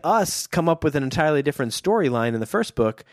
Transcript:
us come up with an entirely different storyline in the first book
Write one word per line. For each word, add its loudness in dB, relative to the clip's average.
us 0
come 0
up 0
with 0
an 0
entirely 2
different -2
storyline 0
in -4
the -4
first -2
book 0